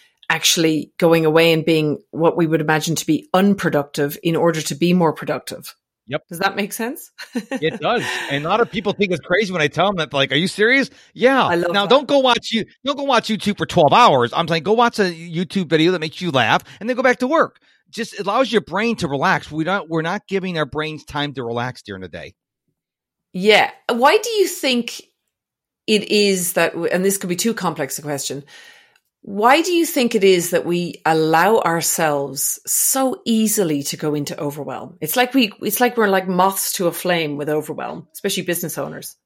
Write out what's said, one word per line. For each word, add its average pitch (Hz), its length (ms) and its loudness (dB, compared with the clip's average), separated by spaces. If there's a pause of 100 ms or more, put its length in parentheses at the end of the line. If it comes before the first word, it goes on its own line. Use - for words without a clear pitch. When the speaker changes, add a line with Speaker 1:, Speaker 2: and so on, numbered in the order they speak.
(300)
Speaker 1:
actually 160 680 0
going 165 280 4
away 165 260 6
and 160 120 2
being 156 340 2 (140)
what 156 240 2
we 170 100 2
would 160 140 0
imagine 156 340 0
to - 120 -6
be 156 280 0
unproductive 156 880 0
in 165 140 0
order 160 260 2
to 151 140 -6
be 170 160 2
more 170 200 4
productive. - 600 -10 (320)
Speaker 2:
Yep. 139 220 -8
Speaker 1:
Does 170 120 -12
that 196 140 -2
make 202 200 -6
sense? 247 360 -8 (220)
<laughs> - 180 -8
Speaker 2:
It 160 300 -4
does. 190 240 -2 (260)
And 143 140 -4
a 160 60 -4
lot 220 100 2
of 226 100 0
people 196 220 -4
think 190 200 -2
it's 151 120 -4
crazy 185 300 0
when 160 80 0
I 147 60 2
tell 170 180 0
them 202 100 -2
that, 156 160 -4
like, 135 200 0
"Are 135 40 2
you 180 120 0
serious?" 240 420 2 (240)
Yeah. 247 320 4
Speaker 1:
I 175 80 0
love 170 180 0
Speaker 2:
Now, 202 140 0
Speaker 1:
that. - 20 -6
Speaker 2:
don't 269 180 4
go 285 120 2
watch 247 340 2
you, 220 140 -2 (180)
don't 277 140 -4
go 285 60 -6
watch 247 240 0
YouTube 208 280 -2
for 160 80 -4
twelve 160 300 4
hours. 151 400 6
I'm 160 120 -2
saying 165 180 -2
go 208 100 2
watch 240 240 2
a 202 60 2
YouTube 170 680 -4
video 165 220 4
that 170 80 -2
makes 156 200 -8
you 180 100 -4
laugh 131 320 2 (160)
and 214 120 -4
then 240 60 -2
go 254 60 0
back 247 180 2
to 247 60 0
work. 294 320 0 (300)
Just - 320 -10
allows 208 320 0
your 208 80 2
brain 214 360 -2
to 170 120 -4
relax. 147 420 -2
We 156 140 -4
don't, 175 240 -4
we're 160 140 -2
not 185 260 -6
giving 185 300 -4
our 151 80 -2
brains 151 400 -8
time 143 280 -6
to 131 80 -8
relax 120 380 -6
during 95 220 -14
the 90 60 -14
day. 76 260 -16 (960)
Speaker 1:
Yeah. 196 380 2 (180)
Why 277 300 4
do 466 120 -4
you 415 160 2
think 240 540 -4 (840)
it 214 240 0
is 196 440 0
that, 165 180 0
w-, 170 180 -4
and 180 140 0
this 190 140 0
could 185 100 -8
be 175 80 -4
too 226 180 -2
complex 156 440 -6
a - 40 -14
question, 143 420 -8 (800)
why 233 400 2
do 359 100 -2
you 339 140 2
think 240 280 0
it 196 100 2
is 180 260 4
that - 160 0
we 175 400 -4
allow 160 540 4
ourselves 156 1080 -2
so - 580 -2
easily 214 600 0
to - 120 -8
go 151 180 -2
into 143 240 -6
overwhelm? 139 640 -10
It's 151 160 -4
like 247 160 0
we, 240 200 2 (100)
it's - 180 -4
like 240 160 2
we're 220 120 2
like 190 200 2
moths 190 440 0
to 175 160 -2
a 160 40 0
flame 165 440 -2
with 147 120 -6
overwhelm, 151 640 -6
especially 196 300 -6
business 170 340 -6
owners. 151 500 -10